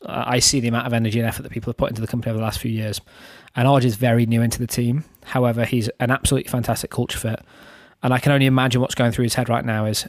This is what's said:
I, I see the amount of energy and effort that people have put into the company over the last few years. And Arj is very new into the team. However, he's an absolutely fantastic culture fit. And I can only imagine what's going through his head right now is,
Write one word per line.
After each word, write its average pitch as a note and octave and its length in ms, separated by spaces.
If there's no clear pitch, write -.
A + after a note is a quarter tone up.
I, - 340
I - 20
see C#3 220
the A#2 60
amount A#2+ 200
of A#2+ 60
energy A2+ 260
and A#2 80
effort - 160
that - 80
people A#2 180
have A#2 80
put - 120
into A2+ 120
the A2 60
company A#2+ 240
over A2 80
the A2+ 40
last G#2+ 140
few A#2 140
years. A2 280
And B2 120
Arj C#3 160
is A#2 100
very A#2 300
new A2+ 160
into A#2 180
the A#2+ 80
team. A#2+ 380
However, A#2+ 400
he's A2+ 240
an B2 100
absolutely C3+ 400
fantastic A#2+ 400
culture - 260
fit. A2+ 220
And B2+ 100
I B2+ 60
can D3 140
only C#3 140
imagine C3 340
what's - 140
going A#2+ 180
through B2 100
his A#2 120
head A#2+ 120
right A#2+ 160
now A2 220
is, G#2+ 240